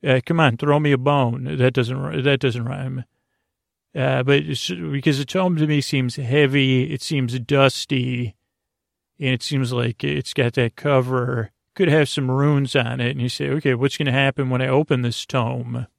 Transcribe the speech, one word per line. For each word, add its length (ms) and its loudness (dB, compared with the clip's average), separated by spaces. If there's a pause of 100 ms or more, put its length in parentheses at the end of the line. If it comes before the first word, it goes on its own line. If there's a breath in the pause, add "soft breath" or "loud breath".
Uh, 200 4
come 160 2
on, 160 4
throw 240 2
me 100 2
a 60 4
bone. 600 0
That 160 4
doesn't 240 0
ri-, 240 -6
that 200 2
doesn't 240 -2
rhyme. 400 -8 (880)
Uh, 280 0
but 200 2
it's, 260 -6
because 480 -2
a 60 -2
tome 320 0
to 100 2
me 140 2
seems 380 -2
heavy, 760 2
it 100 -6
seems 380 -2
dusty, 960 0 (840)
and 120 -2
it 140 -2
seems 280 -2
like 320 -4
it's 300 -4
got 220 0
that 200 0
cover, 760 -2 (220)
could 140 2
have 220 4
some 200 -4
runes 460 2
on 240 0
it, 120 -2
and 100 -6
you 80 -2
say, 200 -6
"Okay, 260 0
what's 200 -2
gonna 160 -2
happen 380 0
when 120 0
I 60 -2
open 360 2
this 220 -4
tome?" 640 -4 (120)